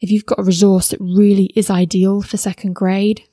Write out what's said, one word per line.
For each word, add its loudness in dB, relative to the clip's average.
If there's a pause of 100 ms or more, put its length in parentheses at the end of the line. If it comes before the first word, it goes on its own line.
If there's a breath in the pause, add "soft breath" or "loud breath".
if -6
you've 0
got -2
a -4
resource 2
that -6
really 2
is 0
ideal 0
for -8
second -8
grade, -2 (100)